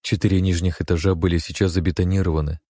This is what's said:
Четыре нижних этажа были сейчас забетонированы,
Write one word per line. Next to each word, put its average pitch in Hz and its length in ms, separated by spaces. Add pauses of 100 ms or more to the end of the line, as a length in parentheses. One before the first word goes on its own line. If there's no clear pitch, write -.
Четыре 95 380
нижних 90 380
этажа 87 360
были 85 240
сейчас 92 320
забетонированы, 87 880 (100)